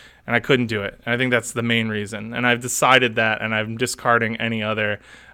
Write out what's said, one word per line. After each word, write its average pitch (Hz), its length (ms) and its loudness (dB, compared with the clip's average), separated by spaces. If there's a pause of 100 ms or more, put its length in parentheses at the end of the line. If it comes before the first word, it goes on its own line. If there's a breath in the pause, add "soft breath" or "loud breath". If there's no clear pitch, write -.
(240 loud breath)
and 120 120 0
I - 20 2
couldn't 123 300 2
do 107 160 -2
it. - 200 -10
And 117 80 -2
I 120 60 0
think 127 140 0
that's 117 180 0
the 117 140 -4
main 117 240 0
reason. 107 440 -8
And 120 140 -2
I've 120 140 2
decided 127 560 4
that, 110 260 0
and 110 100 -4
I'm 110 240 -2
discarding 117 600 0
any 113 260 -4
other, 107 380 -2 (340 loud breath)